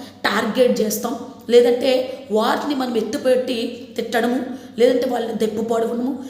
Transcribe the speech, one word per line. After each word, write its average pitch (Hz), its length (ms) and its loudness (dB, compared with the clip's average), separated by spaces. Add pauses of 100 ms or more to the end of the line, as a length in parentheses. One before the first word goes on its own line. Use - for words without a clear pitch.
(240)
టార్గెట్ 226 560 2
చేస్తాం, 220 340 -2 (360)
లేదంటే 240 400 6 (420)
వారిని 247 420 0
మనం 254 220 -2
ఎత్తుపెట్టి 254 600 0 (400)
తిట్టడము, 240 420 0 (400)
లేదంటే 254 320 4
వాళ్ళని 220 320 -4
దెప్పు 220 200 -2
పొడవడము, 233 500 -2 (180)